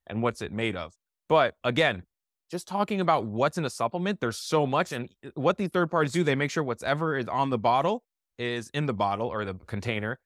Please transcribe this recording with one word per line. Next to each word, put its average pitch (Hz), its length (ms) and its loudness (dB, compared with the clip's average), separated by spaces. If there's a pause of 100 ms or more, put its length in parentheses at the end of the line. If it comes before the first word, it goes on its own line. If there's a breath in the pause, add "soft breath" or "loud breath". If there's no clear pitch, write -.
and 113 160 -2
what's 117 200 -2
it 95 100 -6
made 110 240 -2
of. 82 180 -10 (340)
But 151 360 6
again, 123 400 2 (460)
just 175 180 -8
talking 202 320 -2
about 165 240 4
what's 113 340 0
in 160 60 0
a 131 60 -2
supplement, 180 500 -2
there's 117 160 0
so 156 300 2
much. 147 260 0
And 127 160 -6 (260)
what 156 220 2
these 185 140 -2
third 175 200 0
parties 156 220 2
do, 170 100 2
they 147 120 4
make 139 160 0
sure 160 120 -2
whatever 143 540 -2
is 127 100 -2
on 131 240 0
the 127 80 2
bottle 139 460 2 (340)
is 120 320 -4
in 147 160 -2
the 135 60 0
bottle 101 360 0
or 107 160 -4
the 95 100 -6
container, 107 720 -6